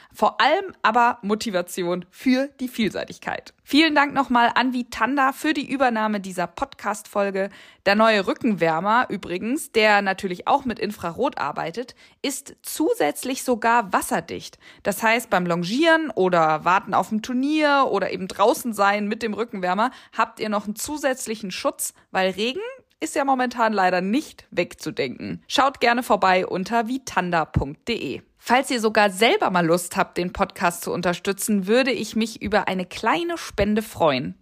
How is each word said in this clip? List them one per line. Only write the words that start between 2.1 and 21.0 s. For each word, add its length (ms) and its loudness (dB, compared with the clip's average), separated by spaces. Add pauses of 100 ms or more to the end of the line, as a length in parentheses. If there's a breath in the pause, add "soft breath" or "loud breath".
die 80 -6
Vielseitigkeit. 840 -6 (100)
Vielen 320 4
Dank 180 2
nochmal 420 2
an 180 2
Vitanda 580 0
für 220 -2
die 180 -4
Übernahme 480 0
dieser 280 -6
Podcast-Folge. 1000 -4 (360 loud breath)
Der 100 4
neue 320 4
Rückenwärmer 840 0
übrigens, 640 -6
der 300 4
natürlich 460 -4
auch 180 2
mit 140 -6
Infrarot 580 -4
arbeitet, 580 -6 (260 soft breath)
ist 400 -8
zusätzlich 840 -2
sogar 500 2
wasserdicht. 680 -4 (240 loud breath)
Das 180 -2
heißt, 280 2
beim 160 2
Longieren 680 2
oder 540 2
Warten 280 2
auf 160 2
dem 120 -2
Turnier 680 2
oder 220 -2
eben 160 -6
draußen 460 2
sein 340 2
mit 160 -4
dem 100 -2
Rückenwärmer 580 -2 (240 loud breath)
habt 240 -2
ihr 100 -4
noch 160 -2
einen 100 -6
zusätzlichen 760 -6